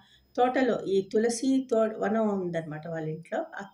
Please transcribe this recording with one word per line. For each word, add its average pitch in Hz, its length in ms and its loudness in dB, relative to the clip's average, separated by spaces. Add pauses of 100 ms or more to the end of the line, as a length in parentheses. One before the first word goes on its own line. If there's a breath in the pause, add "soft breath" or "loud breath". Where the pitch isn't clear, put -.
(380 loud breath)
తోటలో, 254 480 2
ఈ 196 280 0
తులసి 254 580 2
తో-, 220 260 2
వనం 202 440 0
ఉందన్నమాట 165 460 -6
వాళ్ళ 160 220 -6
ఇంట్లో, - 300 -6
ఆ 320 240 -8 (100)